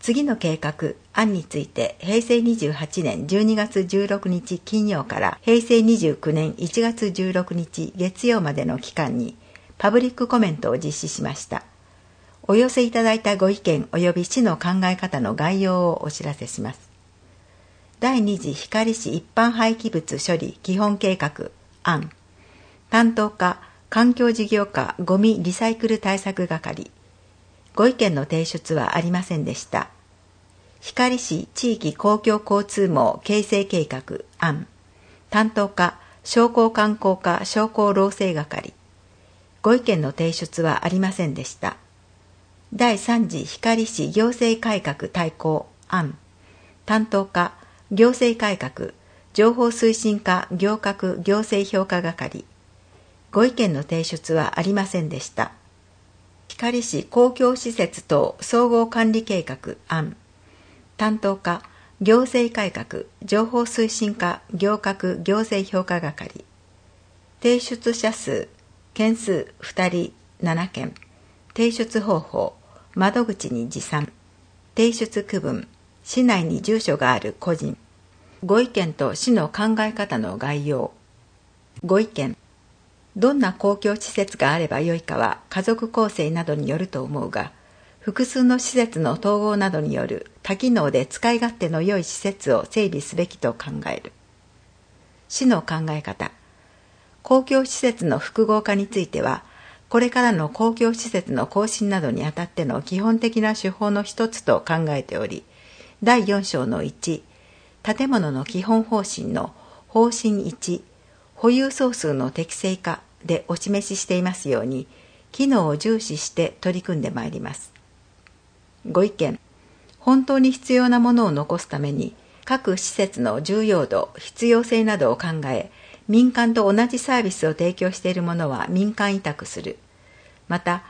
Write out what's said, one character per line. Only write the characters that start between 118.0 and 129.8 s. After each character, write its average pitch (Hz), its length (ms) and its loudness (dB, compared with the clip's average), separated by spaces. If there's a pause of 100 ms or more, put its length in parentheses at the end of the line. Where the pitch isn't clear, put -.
ご 175 140 2
意 208 80 2
見。 156 280 -2 (600)
本 262 260 4
当 269 140 2
に 262 120 6
必 254 220 -2
要 247 160 6
な 240 100 6
も 240 140 6
の 240 120 6
を 180 60 2
残 151 280 -2
す - 80 -12
た 151 100 -6
め 143 140 -2
に、 156 240 -4 (300)
各 262 320 0
施 - 140 -6
設 196 300 -2
の 117 220 -2
重 202 200 0
要 185 220 2
度、 - 320 -2
必 - 300 -4
要 233 160 6
性 226 200 2
な 214 140 2
ど 127 140 4
を 120 40 0
考 170 120 -4 (220)
え、 120 220 -4 (360)
民 240 240 6
間 233 240 2
と 208 160 4
同 226 160 4
じ 247 100 -4
サ 254 200 0
ー 233 60 2
ビ 190 60 -2
ス - 160 -2
を 156 60 2
提 175 240 0
供 185 160 -2
し - 80 -12
て 185 100 -2
い 185 60 -2
る 180 80 -2
も 170 100 -2
の 165 160 -2
は 127 200 -4
民 190 220 2
間 202 240 0
委 196 40 -2
託 160 260 -6
す - 160 -12
る。 - 160 -10 (680)